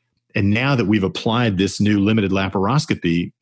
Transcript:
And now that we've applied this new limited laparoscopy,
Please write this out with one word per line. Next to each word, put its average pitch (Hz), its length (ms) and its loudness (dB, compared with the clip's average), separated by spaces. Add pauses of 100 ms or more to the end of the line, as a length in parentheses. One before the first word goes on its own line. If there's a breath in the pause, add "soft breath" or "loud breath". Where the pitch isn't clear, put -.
(340)
And 101 160 -2
now 127 260 0
that 117 100 0
we've 101 180 2
applied 113 540 0
this 98 240 0
new 104 180 2
limited 101 320 2
laparoscopy, 95 1120 -2